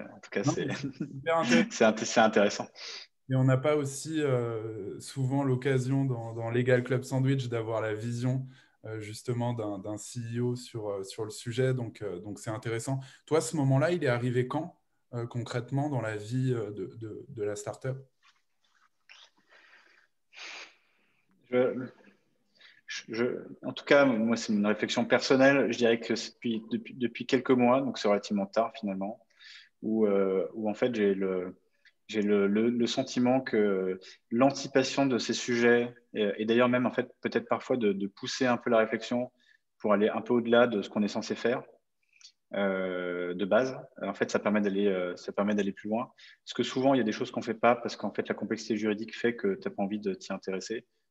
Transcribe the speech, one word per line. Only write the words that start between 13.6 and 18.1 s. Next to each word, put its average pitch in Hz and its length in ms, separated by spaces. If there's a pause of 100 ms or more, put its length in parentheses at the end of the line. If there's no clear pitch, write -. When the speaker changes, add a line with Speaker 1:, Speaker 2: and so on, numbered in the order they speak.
Speaker 2:
il 175 120
est 135 60
arrivé 123 380
quand, 156 300 (360)
euh, 120 120
concrètement 123 640
dans 131 120
la 107 160
vie, 127 360
euh, 104 180
de, 98 160 (100)
de, 110 320
de 107 140
la 104 120
startup ? 131 420 (3500)